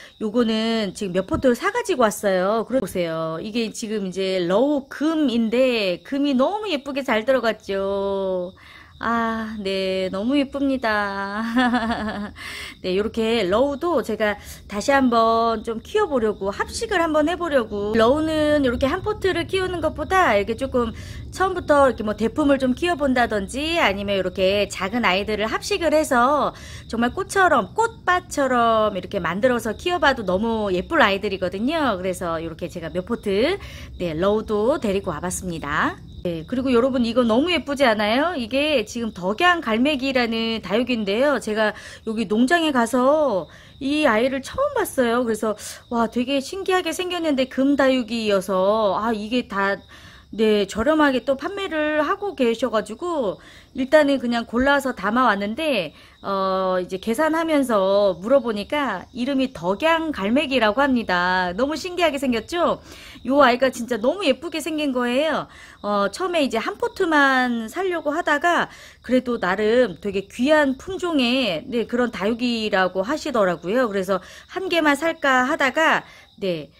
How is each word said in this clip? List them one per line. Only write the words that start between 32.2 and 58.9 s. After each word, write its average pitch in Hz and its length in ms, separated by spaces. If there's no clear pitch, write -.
요렇게 165 240
제가 165 220
몇 180 140
포트, 226 540
네, 175 160
러우도 214 640
데리고 196 320
와봤습니다. 170 880
네, 165 240
그리고 254 260
여러분 247 320
이거 233 200
너무 247 280
예쁘지 285 320
않아요? 233 520
이게 262 480
지금 226 280
덕양 320 480
갈매기라는 233 1040
다육인데요. 226 800
제가 214 340
여기 220 200
농장에 262 440
가서 254 800
이 294 260
아이를 254 340
처음 554 340
봤어요. 254 500
그래서 220 320
와, 233 160
되게 247 320
신기하게 370 540
생겼는데 330 540
금다육이어서 220 1600
아, 233 100
이게 220 360
다, 294 280
네, 208 380
저렴하게 269 560
또 277 120
판매를 311 640
하고 381 340
계셔가지고 226 1040
일단은 277 440
그냥 233 280
골라서 262 480
담아왔는데, 214 1000
어, 190 600
이제 185 160
계산하면서 226 1200
물어보니까 226 920